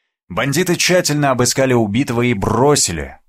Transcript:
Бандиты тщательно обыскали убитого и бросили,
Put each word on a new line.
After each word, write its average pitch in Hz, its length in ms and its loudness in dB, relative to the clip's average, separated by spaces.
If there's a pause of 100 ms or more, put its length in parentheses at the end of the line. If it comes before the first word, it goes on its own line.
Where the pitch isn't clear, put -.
(280)
Бандиты 165 480 -2
тщательно 147 560 0
обыскали 127 420 0
убитого 117 500 0
и 123 100 2
бросили, 107 960 0